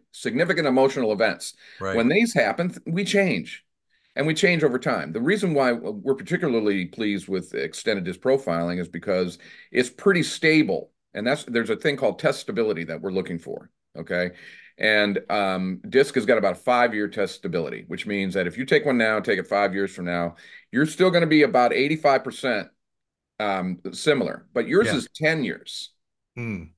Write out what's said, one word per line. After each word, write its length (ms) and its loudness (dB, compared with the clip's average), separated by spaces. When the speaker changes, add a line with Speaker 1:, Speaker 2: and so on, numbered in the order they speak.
Speaker 1:
significant 540 0
emotional 460 2
events. 420 -2
Speaker 2:
Right. 160 -2
Speaker 1:
When 120 4
these 260 2
happen, 360 0
th-, 160 -10
we 180 -2
change. 600 0
And 100 0
we 80 0
change 280 2
over 160 2
time. 340 -4
The 80 -4
reason 340 0
why 180 4
w-, 200 -6
we're 220 -2
particularly 720 0
pleased 420 -4
with 260 -6
extended 500 -4
disc 160 -8
profiling 600 0
is 80 -8
because 500 -2
it's 180 0
pretty 340 2
stable. 680 0
And 120 -4
that's, 180 -2
there's 260 -2
a 60 -2
thing 200 0
called 220 0
test 220 0
stability 440 -2
that 180 -8
we're 100 -4
looking 260 -4
for, 320 -12
okay? 360 -4
And, 400 2
um, 580 -2
disc 260 4
has 120 0
got 120 4
about 140 2
a 80 -8
five-year 480 0
test 280 -4
stability, 520 -6
which 180 -8
means 280 -2
that 120 0
if 120 -8
you 80 -4
take 200 2
one 120 2
now, 220 2
take 180 0
it 80 -6
five 280 0
years 200 -2
from 120 -8
now, 300 -2
you're 160 2
still 240 2
gonna 160 4
be 160 6
about 320 6
eighty-five 500 2
percent, 440 -4
um, 400 -2
similar, 640 0
but 140 -2
yours 180 4
Speaker 2:
Yeah. 100 0
Speaker 1:
is 180 -4
ten 300 0
years. 460 -10
Speaker 2:
Hmm. 280 -6